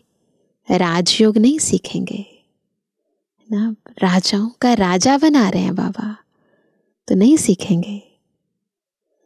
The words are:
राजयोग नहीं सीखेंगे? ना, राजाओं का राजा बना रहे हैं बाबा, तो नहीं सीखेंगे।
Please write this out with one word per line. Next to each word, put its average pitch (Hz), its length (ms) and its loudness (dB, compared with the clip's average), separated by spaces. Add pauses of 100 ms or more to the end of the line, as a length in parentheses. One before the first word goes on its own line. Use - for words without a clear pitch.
(680)
राजयोग 180 720 2
नहीं 262 200 4
सीखेंगे? - 680 -6 (1300)
ना, 214 240 -2 (120)
राजाओं 190 600 -2 (120)
का 247 120 2
राजा 196 460 2
बना 294 300 4
रहे - 140 -2
हैं 185 120 -2
बाबा, 202 500 -6 (840)
तो - 60 0
नहीं 220 220 4
सीखेंगे। 202 840 -4 (1080)